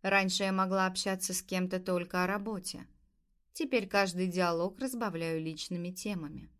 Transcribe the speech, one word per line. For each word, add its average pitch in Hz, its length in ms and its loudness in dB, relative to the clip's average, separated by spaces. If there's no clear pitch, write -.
Раньше 196 420 4
я 190 80 2
могла 190 340 4
общаться 185 480 -2
с - 80 -2
кем-то 185 380 0
только 180 420 0
о 180 60 2
работе. 202 580 -6
Теперь 247 360 0
каждый 185 400 2
диалог 175 500 2
разбавляю 180 640 -2
личными 170 480 -4
темами. 180 580 -6